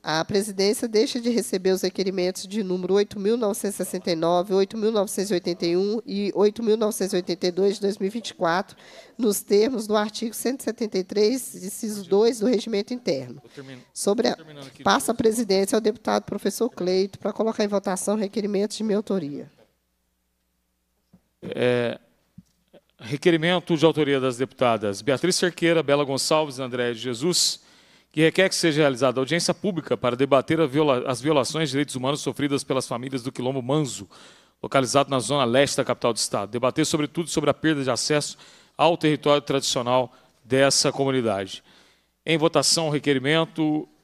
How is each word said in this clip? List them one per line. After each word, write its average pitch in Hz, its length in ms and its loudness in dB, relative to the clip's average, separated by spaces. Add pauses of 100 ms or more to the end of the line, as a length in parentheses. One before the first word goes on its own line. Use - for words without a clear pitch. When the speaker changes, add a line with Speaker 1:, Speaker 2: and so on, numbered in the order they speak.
Speaker 1:
a 160 240 0
presidência 208 600 0
deixa 226 340 0
de 233 80 0
receber 220 400 0
os 185 140 2
requerimentos 185 640 -2
de 208 160 -4
número 185 320 -2
oito 208 240 0
mil 208 180 0
novecentos 214 380 -4
e - 20 -12
sessenta 180 320 -6
e 175 60 2
nove, 175 400 2
oito 196 200 2
mil 220 160 0
novecentos 202 380 -2
e 185 60 0
oitenta 175 320 -2
e 175 100 2
um 208 260 0
e 196 300 -4
oito 208 300 2
mil 214 120 4
novecentos 214 380 -2
e 190 40 0
oitenta 180 280 -4
e 180 60 2
dois 196 240 2
de 202 60 -10
dois 202 180 -2
mil 190 80 -2
e - 20 -2
vinte 226 200 -8
e - 40 -14
quatro, 180 420 -2 (400)
nos 220 280 0
termos 220 420 2
do 208 100 -2
artigo 220 380 -2
cento 262 280 -4
e - 20 -14
setenta 214 340 -4
e 185 60 -2
três, 214 500 0
inciso 196 560 -10
dois 220 300 4
do 208 80 0
Regimento 226 440 -2
Interno. 143 480 -4
Speaker 2:
Tô - 100 -20
termin-, 131 340 -18 (100)
Speaker 1:
Sobre 214 360 0
a, - 20 0
Speaker 2:
tô - 60 -6
terminando 151 280 -18
aqui. - 160 -20
Speaker 1:
passa 202 300 2
a 226 40 0
presidência 214 600 2
ao 214 60 2
deputado 208 420 0
professor 208 440 -4
Cleito 185 520 -2
para 202 120 -4
colocar 220 320 -2
em 208 40 0
votação 202 480 -2
requerimentos 208 640 -2
de 214 60 -6
minha 214 140 0
autoria. 147 500 -4 (2000)
Speaker 2:
É, 123 560 0 (1000)
requerimento 165 800 0
de 147 80 4
autoria 143 340 4
das 127 180 0
deputadas 110 680 0
Beatriz 143 320 0
Cerqueira, 170 480 2
Bela 143 200 2
Gonçalves 139 540 0
e 135 60 -6
Andréia 120 320 -2
de 110 40 -14
Jesus, 127 720 -2 (420)
que 151 100 0
requer 170 280 4
que - 60 -2
seja 156 260 2
realizada 131 400 2
audiência 160 320 0
pública 165 420 -4
para 120 200 -2
debater 139 440 2
a 160 60 4
viola-, 135 420 0
as 123 140 -4
violações 151 480 0
de 127 40 -6
direitos 139 200 -2
humanos 135 280 -2
sofridas 139 420 -2
pelas 135 240 -2
famílias 131 340 -6
do 120 100 -8
Quilombo 131 300 -4
Manzo, 120 480 -2 (540)
localizado 135 480 2
na 135 80 0
zona 131 260 0
leste 127 320 2
da 131 80 0
capital 123 260 0
do 107 60 -4
estado. 101 320 -4
Debater, 123 380 0
sobretudo, 151 420 -4
sobre 147 220 0
a - 20 2
perda 151 300 0
de 127 80 0
acesso 147 440 -2 (400)
ao 160 220 4
território 147 460 2
tradicional 127 680 0 (320)
dessa 135 480 4
comunidade. 117 720 -2 (600)
Em 160 100 2
votação, 156 520 2
o - 20 -2
requerimento. 151 960 0 (160)